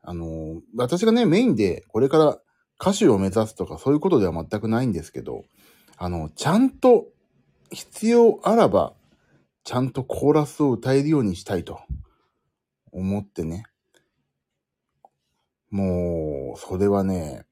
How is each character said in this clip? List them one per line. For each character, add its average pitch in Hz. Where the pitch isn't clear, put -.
あ -
の、 82
私 127
が 220
ね、 233
メ 175
イ 254
ン 175
で 101
こ 110
れ 135
か 156
ら 151
歌 196
手 196
を 107
目 95
指 107
す -
と 87
か -
そ -
う 147
い -
う 151
こ 190
と 147
で 98
は 82
全 90
く 110
な 113
い 131
ん 113
で 82
す -
け 62
ど、 58
あ 90
の、 82
ち -
ゃ 160
ん 262
と -
必 -
要 233
あ 196
ら 214
ば、 95
ち -
ゃ 123
ん 131
と 131
コ -
ー -
ラ 151
ス -
を 143
歌 127
え 139
る 143
よ 156
う 127
に 92
し -
た 101
い 82
と -
思 95
っ -
て 87
ね。 85
も 85
う、 -
そ 92
れ 101
は 101
ね 85